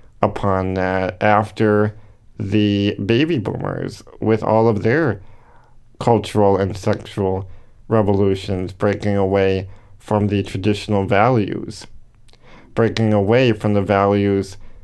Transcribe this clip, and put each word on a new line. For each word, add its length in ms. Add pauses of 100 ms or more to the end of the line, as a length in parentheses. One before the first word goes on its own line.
(220)
upon 540
that 460
after 760 (440)
the 560 (100)
baby 320
boomers 640 (180)
with 240
all 240
of 160
their 380 (800)
cultural 580
and 180
sexual 760 (380)
revolutions, 840
breaking 420
away 540 (300)
from 280
the 160
traditional 600
values, 800 (880)
breaking 380
away 400
from 200
the 80
values 760 (260)